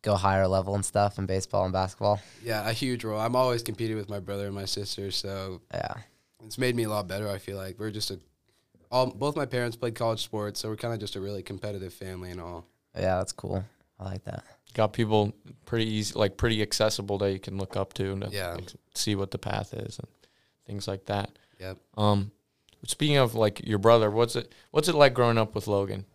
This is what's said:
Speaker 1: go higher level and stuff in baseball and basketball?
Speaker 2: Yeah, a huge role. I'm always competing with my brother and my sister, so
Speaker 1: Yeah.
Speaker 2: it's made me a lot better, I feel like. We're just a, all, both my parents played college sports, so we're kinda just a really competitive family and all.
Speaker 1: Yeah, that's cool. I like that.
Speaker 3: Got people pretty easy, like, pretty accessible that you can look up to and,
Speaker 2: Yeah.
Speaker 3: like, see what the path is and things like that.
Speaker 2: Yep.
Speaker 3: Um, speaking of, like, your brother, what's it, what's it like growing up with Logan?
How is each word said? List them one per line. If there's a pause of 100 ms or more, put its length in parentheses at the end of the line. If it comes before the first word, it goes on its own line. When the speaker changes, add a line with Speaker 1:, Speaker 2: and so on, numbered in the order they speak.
Speaker 1:
go
higher
level
and
stuff
in
baseball
and
basketball? (240)
Speaker 2:
Yeah,
a
huge
role.
I'm
always
competing
with
my
brother
and
my
sister,
so (120)
Speaker 1:
Yeah. (500)
Speaker 2:
it's
made
me
a
lot
better,
I
feel
like.
We're
just
a, (720)
all,
both
my
parents
played
college
sports,
so
we're
kinda
just
a
really
competitive
family
and
all. (300)
Speaker 1:
Yeah,
that's
cool. (360)
I
like
that. (300)
Speaker 3:
Got
people (320)
pretty
easy,
like,
pretty
accessible
that
you
can
look
up
to
and,
Speaker 2:
Yeah.
Speaker 3:
like, (220)
see
what
the
path
is
and (580)
things
like
that. (280)
Speaker 2:
Yep. (200)
Speaker 3:
Um, (540)
speaking
of,
like,
your
brother,
what's
it, (180)
what's
it
like
growing
up
with
Logan?